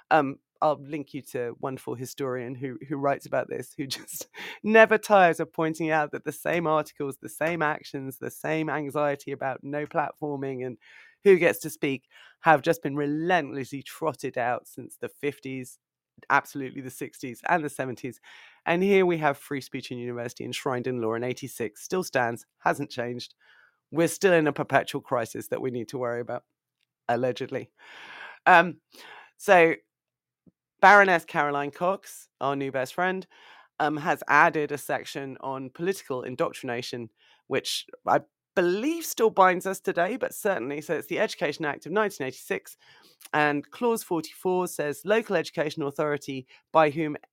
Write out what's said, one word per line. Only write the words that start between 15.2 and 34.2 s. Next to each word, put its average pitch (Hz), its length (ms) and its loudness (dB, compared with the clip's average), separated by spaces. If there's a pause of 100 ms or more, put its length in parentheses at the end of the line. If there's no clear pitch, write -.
absolutely 139 520 -2
the 127 80 -14
sixties 127 600 -12
and 165 160 2
the 143 40 -6
seventies. 131 520 -8 (440)
And 180 180 2
here 196 220 6
we 175 120 2
have 151 200 2
free 139 240 -8
speech - 300 -12
in 127 60 -8
university 120 480 -8
enshrined 123 420 -4
in 127 140 -2
law 113 140 0
in 117 80 -4
eighty-six, 123 600 -8
still 185 200 -2
stands, 117 420 -2 (140)
hasn't - 320 -2
changed. 123 420 -8 (580)
We're 160 160 2
still 180 260 4
in 160 140 6
a 143 60 2
perpetual 135 480 0
crisis 117 460 -6
that 117 140 -4
we 131 100 -4
need 120 180 -8
to 139 80 -10
worry 120 240 -4
about, 120 220 -10 (640)
allegedly. 120 640 -2 (760)
Um, 175 320 8 (600)
so 170 360 6 (1080)
Baroness 190 440 8
Caroline 143 460 -2
Cox, - 580 -6 (100)
our 139 160 0
new 139 160 -6
best 131 220 -4
friend, 185 320 -2 (540)
um, 151 180 0
has 151 300 -2